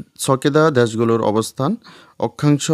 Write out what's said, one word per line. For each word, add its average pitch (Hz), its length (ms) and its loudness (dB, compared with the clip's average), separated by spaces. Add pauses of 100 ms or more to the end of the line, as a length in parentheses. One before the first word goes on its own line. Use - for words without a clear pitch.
(180)
ছকে 135 320 0
দেওয়া 156 200 2
দেশগুলোর 113 520 0
অবস্থান, 110 480 -2 (500)
অক্ষাংশ, 147 540 -2